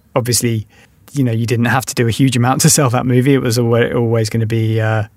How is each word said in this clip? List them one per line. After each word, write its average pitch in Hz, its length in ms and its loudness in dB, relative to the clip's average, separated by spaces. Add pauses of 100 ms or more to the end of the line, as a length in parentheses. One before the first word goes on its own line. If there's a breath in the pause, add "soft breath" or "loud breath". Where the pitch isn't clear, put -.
(140)
obviously, 117 520 -2 (440 soft breath)
you 139 140 -2
know, 117 80 -2
you 117 120 -2
didn't 117 200 -2
have 123 220 0
to - 80 -10
do 120 120 0
a 113 40 0
huge 131 260 2
amount 131 240 2
to 160 100 4
sell 143 200 2
that 127 140 -2
movie. 127 300 2
It 131 40 4
was 123 200 -2
alwa-, 117 380 2
always 113 340 0
gonna 113 160 -2
be, 110 340 -2
uh, 110 240 0 (120)